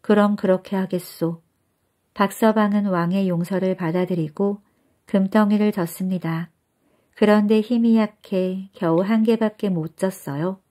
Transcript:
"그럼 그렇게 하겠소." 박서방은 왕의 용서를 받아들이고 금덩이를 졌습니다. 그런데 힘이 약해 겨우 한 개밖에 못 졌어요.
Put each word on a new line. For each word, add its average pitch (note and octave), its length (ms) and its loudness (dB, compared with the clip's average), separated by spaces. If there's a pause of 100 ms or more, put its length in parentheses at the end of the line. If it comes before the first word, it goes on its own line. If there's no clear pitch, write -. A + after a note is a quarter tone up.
"그럼 G#3 360 4
그렇게 F#3 400 0
하겠소." F3 640 -6 (720)
박서방은 G#3 720 2
왕의 F#3 420 0
용서를 F3+ 460 -2
받아들이고 F3+ 840 -4 (460)
금덩이를 G#3 680 2
졌습니다. E3+ 760 -4 (680)
그런데 G#3+ 440 4
힘이 A#3 360 2
약해 F#3+ 760 -4
겨우 E3 260 0
한 A3 240 2
개밖에 A3 460 0
못 E3 260 -4
졌어요. F#3 640 -6 (100)